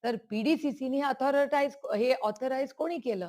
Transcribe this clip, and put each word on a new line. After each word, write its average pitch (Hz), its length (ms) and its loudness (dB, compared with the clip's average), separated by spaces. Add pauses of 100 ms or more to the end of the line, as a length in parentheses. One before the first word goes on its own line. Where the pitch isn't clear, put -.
तर 233 120 -2
पीडीसीसीने 262 800 -2
हे 277 60 0
ऑथॉरिटाईज, 277 720 2 (200)
हे 240 160 4
ऑथराईज 254 600 -2
कोणी 330 260 -2
केलं? 208 300 -4